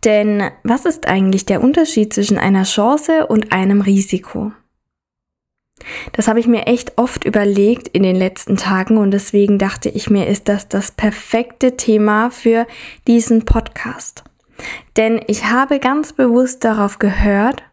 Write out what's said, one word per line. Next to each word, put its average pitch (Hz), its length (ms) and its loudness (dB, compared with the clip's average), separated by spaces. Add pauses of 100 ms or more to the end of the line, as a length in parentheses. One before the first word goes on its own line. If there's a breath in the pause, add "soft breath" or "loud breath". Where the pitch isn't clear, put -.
Denn 208 480 2 (120)
was 233 220 0
ist 330 220 -2
eigentlich 190 380 2
der 190 160 0
Unterschied 262 520 2
zwischen 202 240 0
einer 190 260 2
Chance 294 640 0
und 214 240 0
einem 190 300 2
Risiko? 196 720 -2 (1600 loud breath)
Das - 140 0
habe 220 120 2
ich 233 80 -2
mir 233 180 2
echt - 320 -2
oft - 280 -2
überlegt 202 640 0
in 190 140 0
den 185 120 2
letzten 190 420 -2
Tagen 190 400 0
und 202 140 2
deswegen 202 480 2
dachte 196 300 -4
ich - 200 -8
mir, 196 180 2
ist 202 220 -2
das 202 200 -2
das 202 220 -4
perfekte 247 840 -2
Thema 214 540 2
für 226 340 0 (400 loud breath)
diesen 226 400 2
Podcast. - 800 -4 (720 loud breath)
Denn 220 320 2
ich 208 180 -4
habe 262 340 0
ganz 285 340 -2
bewusst 254 500 2
darauf 214 360 0
gehört 208 720 0